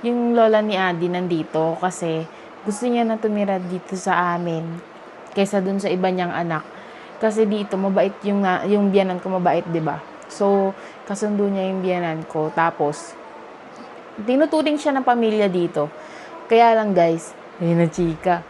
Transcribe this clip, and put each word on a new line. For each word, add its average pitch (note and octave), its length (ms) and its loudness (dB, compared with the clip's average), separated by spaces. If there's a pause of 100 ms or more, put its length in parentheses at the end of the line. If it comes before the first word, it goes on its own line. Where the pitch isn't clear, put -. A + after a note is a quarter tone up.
Yung A#3+ 320 2
lola A3 240 6
ni G#3+ 160 0
Adi F3+ 320 0
nandito E3 720 -2
kasi E3 480 -4 (400)
gusto G#3 160 -4
niya A#3+ 240 2
na A3 80 0
tumira G#3 480 -2
dito F3+ 320 -8
sa F3+ 400 0
amin E3 560 -6 (400)
kaysa G3 320 0
dun G3 160 0
sa G3 120 -2
iba F#3 200 2
niyang F3+ 200 -2
anak. E3 320 -2 (580)
Kasi A3 260 2
dito, G3+ 300 -2
mabait G3 360 2 (120)
yung G3+ 180 2
na-, F#3 240 2
yung G3+ 240 4
biyanan F#3 300 2
ko, F#3 100 -4
mabait, F3 360 2
di E3+ 120 0
ba? D#3 220 -2 (260)
So, G3 480 2 (300)
kasundo G3+ 420 0
niya F#3+ 240 0
yung F#3+ 120 -4
biyanan F3 440 0
ko. D#3 240 -2
Tapos, E3 600 0 (1080)
tinuturing D4+ 560 2
siya D4 160 0
ng C4 100 -2
pamilya A3 420 2
dito. E3+ 400 0 (640)
Kaya A#3 260 8
lang, G#3+ 160 2
guys, E3+ 400 4 (300)
ayun E3+ 180 4
na, E3+ 80 6
chika. E3+ 640 0